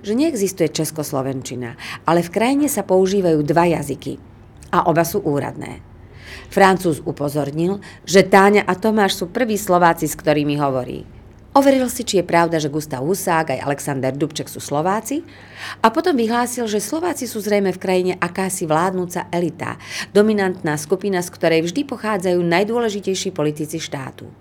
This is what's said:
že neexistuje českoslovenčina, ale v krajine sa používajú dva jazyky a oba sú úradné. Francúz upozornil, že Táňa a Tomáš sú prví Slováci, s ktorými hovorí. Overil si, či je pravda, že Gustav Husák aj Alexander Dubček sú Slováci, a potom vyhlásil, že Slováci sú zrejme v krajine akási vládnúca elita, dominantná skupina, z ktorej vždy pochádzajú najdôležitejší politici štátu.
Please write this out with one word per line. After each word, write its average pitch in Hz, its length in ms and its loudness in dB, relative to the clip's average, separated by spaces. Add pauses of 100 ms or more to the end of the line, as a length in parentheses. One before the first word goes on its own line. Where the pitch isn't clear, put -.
že 214 140 -2
neexistuje 196 520 0
českoslovenčina, 135 1080 -4 (260)
ale 170 180 4
v 175 80 -4
krajine 277 380 2
sa 294 160 -2
používajú 185 580 2
dva 160 280 2
jazyky 147 500 -6 (500)
a - 160 2
oba 170 160 4
sú 196 220 -2
úradné. 135 560 -4 (720)
Francúz 185 500 4
upozornil, 151 800 -2 (240)
že 185 200 6
Táňa 196 440 6
a 185 80 0
Tomáš 214 440 2
sú 175 120 -6
prví 220 240 -2
Slováci, 175 480 4
s 151 120 -4
ktorými 147 440 0
hovorí. 131 480 -4 (480)
Overil 269 320 6
si, 247 160 -6
či 190 160 2
je 170 80 -2
pravda, 170 320 2
že 147 80 -2
Gustav 143 320 -6
Husák 160 560 0
aj - 80 -8
Alexander 135 480 -2
Dubček 139 400 -6
sú - 80 -12
Slováci, 202 640 -2 (560)
a 226 80 6
potom 330 240 0
vyhlásil, 240 560 0
že 208 160 -2
Slováci 320 400 -4
sú 220 160 -6
zrejme 202 320 0
v 185 80 -6
krajine 185 400 0
akási 185 480 -4
vládnúca 175 640 -2
elita, 170 480 -4 (320)
dominantná 190 640 2
skupina, 180 480 -2
z 175 80 -12
ktorej 165 320 2
vždy 277 240 -4
pochádzajú 196 560 -2
najdôležitejší 196 880 0
politici 151 480 -4
štátu. 131 480 -12 (120)